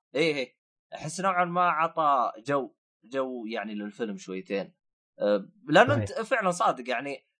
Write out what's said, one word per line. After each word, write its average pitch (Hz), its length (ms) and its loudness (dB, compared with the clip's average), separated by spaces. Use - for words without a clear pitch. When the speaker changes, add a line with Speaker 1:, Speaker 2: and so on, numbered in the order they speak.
Speaker 1:
إيه، 151 200 2
إيه. 131 220 -6
أحس 165 260 -10
نوعًا 180 240 2
ما 175 180 0
عطى 156 680 2
جو، 139 280 0
جو 127 420 -4
يعني 107 280 -6
للفيلم 104 420 -6
شويتين. 95 580 -6
أه، 104 280 2
لأنه 180 260 6
أنت 107 140 -2
Speaker 2:
صحيح. 226 140 -6
Speaker 1:
فعلًا 220 280 0
صادق، 165 380 0
يعني، 131 280 -4